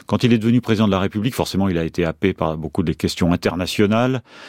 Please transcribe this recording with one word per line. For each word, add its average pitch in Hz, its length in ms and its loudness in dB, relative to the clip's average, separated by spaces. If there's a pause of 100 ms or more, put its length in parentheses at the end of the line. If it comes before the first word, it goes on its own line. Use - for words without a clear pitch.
Quand - 180 -2
il 117 120 4
est 117 40 2
devenu 117 220 2
président 110 260 2
de 101 60 2
la 95 80 2
République, 104 340 -2
forcément, 95 360 -2
il 85 80 -2
a 82 60 -2
été 85 200 -2
happé 90 300 0
par 80 240 -4
beaucoup 78 240 -4
des 80 120 -2
questions 85 380 0
internationales. 107 920 0 (260)